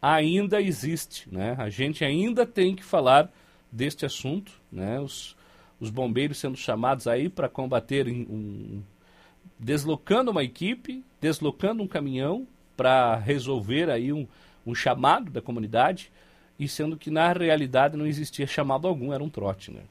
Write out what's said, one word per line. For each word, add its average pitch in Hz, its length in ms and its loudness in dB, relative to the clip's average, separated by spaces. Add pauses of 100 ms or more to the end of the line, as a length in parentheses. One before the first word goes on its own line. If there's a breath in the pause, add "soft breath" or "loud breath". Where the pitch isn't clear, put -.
Ainda 170 600 4
existe, 160 680 -4
né? 95 300 -4
A 110 100 -4
gente 139 360 -2
ainda 208 400 2
tem 190 300 2
que 185 80 -14
falar 147 460 6 (400 soft breath)
deste 135 360 -4
assunto, 147 480 -6 (180)
né? 101 300 -6
Os, - 340 -12 (460 soft breath)
os 117 80 -6
bombeiros 127 480 -2
sendo 131 180 -6
chamados 123 520 -2
aí 127 200 0
pra 147 220 -4
combater 131 580 -2
em, 120 140 -4
um, 104 600 -10 (760 soft breath)
deslocando 151 720 0
uma 160 140 2
equipe, 247 580 -6 (160)
deslocando 160 640 0
um 190 40 -6
caminhão 147 600 -2 (300)
pra 127 400 6
resolver 131 720 0
aí 127 240 0
um, 151 120 -4 (400 soft breath)
um 117 80 -4
chamado 139 560 4
da 117 120 -6
comunidade, 120 680 0 (480 soft breath)
e 143 120 -4
sendo 156 260 -4
que 151 160 -10
na 165 220 4
realidade 151 640 4
não 151 100 -2
existia 143 400 -4
chamado 143 400 0
algum, 143 240 -2
era 139 120 -4
um - 60 -6
trote, 98 420 -4
né? 104 200 -16